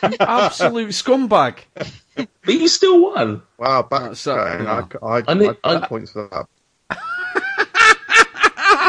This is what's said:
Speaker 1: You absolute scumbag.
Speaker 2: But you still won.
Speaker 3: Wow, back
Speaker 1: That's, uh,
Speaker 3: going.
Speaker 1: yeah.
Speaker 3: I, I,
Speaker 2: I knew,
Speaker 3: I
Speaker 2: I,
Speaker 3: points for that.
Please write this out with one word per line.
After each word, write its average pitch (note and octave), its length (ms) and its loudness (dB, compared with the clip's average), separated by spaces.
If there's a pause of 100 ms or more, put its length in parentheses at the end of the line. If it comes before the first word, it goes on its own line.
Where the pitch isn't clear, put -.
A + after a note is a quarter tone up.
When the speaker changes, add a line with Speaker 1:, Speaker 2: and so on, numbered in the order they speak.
Speaker 1:
You - 160 0
absolute A3 720 0
scumbag. G#3 680 0 (580)
Speaker 2:
But A#3 120 -6 (200)
you D#4+ 200 2
still F4+ 360 6 (100)
won. G#2+ 300 -4 (160)
Speaker 3:
Wow, B2+ 240 0
back - 180 -4
Speaker 1:
That's, A2+ 240 -12
uh, C#3+ 100 -2
Speaker 3:
going. G2 280 -4
Speaker 1:
yeah. G#2+ 220 -4 (180)
Speaker 3:
I, - 20 -12 (140)
I, A#2 80 -2
Speaker 2:
I D3+ 80 0
knew, F#3+ 280 2
Speaker 3:
I E3 120 0
Speaker 2:
I, E3+ 100 -4
Speaker 3:
points A2 280 -10
for G#2 180 -10
that. - 160 -8 (2500)